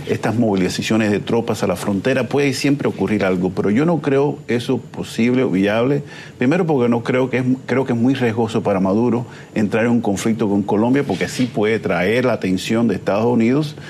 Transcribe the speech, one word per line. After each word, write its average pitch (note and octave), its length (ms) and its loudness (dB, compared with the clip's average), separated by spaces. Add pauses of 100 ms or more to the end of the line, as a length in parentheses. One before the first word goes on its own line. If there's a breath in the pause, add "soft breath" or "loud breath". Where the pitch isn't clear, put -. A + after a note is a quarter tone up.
estas A2+ 280 -2
movilizaciones G#2 760 0
de G2 80 0
tropas A#2 420 -2
a G2+ 60 0
la F#2 80 0
frontera, A2+ 540 -2
puede C#3 240 2
siempre C#3 340 0
ocurrir G#2+ 380 0
algo, F#2 240 2
pero F#2+ 200 -2
yo A2+ 140 2
no D#3+ 180 2
creo C#3 460 0
eso A#2+ 300 0
posible B2 680 -2
o A2+ 60 0
viable, G#2+ 540 2 (340 loud breath)
primero E3 280 2
porque C#3 220 2
no A#2 160 0
creo B2+ 260 0
que B2 100 -2
es, B2+ 40 -2 (220)
creo B2+ 180 0
que C3 80 -2
es A#2 80 0
muy B2+ 140 2
riesgoso A#2 500 0
para G2+ 160 0
Maduro A2+ 460 2 (300 loud breath)
entrar A2 280 0
en A#2+ 80 2
un A#2+ 80 4
conflicto A2 480 0
con G2 160 2
Colombia, A#2+ 420 2
porque F2+ 200 -2
así B2+ 220 -2
puede A2 320 0
traer F#2 440 0
la A#3+ 80 2
atención G#2+ 560 0
de F#2+ 80 0
Estados G2 300 0
Unidos B2 500 2 (140 loud breath)